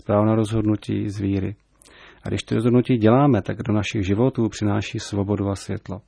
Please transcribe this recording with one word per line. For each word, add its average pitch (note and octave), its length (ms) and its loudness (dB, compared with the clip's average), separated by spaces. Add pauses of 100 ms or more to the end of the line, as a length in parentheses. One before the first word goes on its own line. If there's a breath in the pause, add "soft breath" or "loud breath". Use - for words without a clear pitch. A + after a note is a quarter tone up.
správná G#2+ 340 2
rozhodnutí G#2+ 720 -2
z G2+ 100 -10
víry. G2 360 -2 (680 loud breath)
A G#2+ 60 -6
když G2+ 140 -4
ty A#2 120 -4
rozhodnutí A#2+ 420 2
děláme, A2+ 440 6
tak G2+ 160 -6
do G#2+ 160 -2
našich G#2 320 -2
životů A2+ 440 0
přináší G#2 500 -2
svobodu G2+ 500 -2
a G2 60 -2
světlo. F#2+ 520 -10